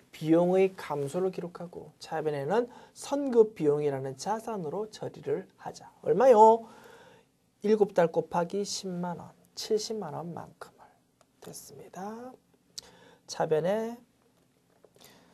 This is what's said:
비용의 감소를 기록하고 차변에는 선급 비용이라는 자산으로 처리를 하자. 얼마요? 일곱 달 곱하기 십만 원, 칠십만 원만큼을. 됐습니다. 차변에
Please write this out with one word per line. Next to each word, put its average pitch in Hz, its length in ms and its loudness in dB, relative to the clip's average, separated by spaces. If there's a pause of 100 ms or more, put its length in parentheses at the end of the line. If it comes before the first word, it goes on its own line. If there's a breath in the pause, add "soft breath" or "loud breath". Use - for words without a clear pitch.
(120 loud breath)
비용의 180 640 4
감소를 151 540 -4
기록하고 175 680 -12
차변에는 156 720 -2 (240 loud breath)
선급 240 600 2
비용이라는 143 640 0
자산으로 208 760 -6
처리를 151 640 -8
하자. - 340 -16 (120)
얼마요? 220 640 8 (960 loud breath)
일곱 208 320 2
달 170 140 4
곱하기 175 560 -2
십만 175 540 -8
원, - 120 -18 (240)
칠십만 214 600 -4
원만큼을. 151 600 -12 (640)
됐습니다. 214 920 -16 (920 loud breath)
차변에 190 720 -2 (1400 soft breath)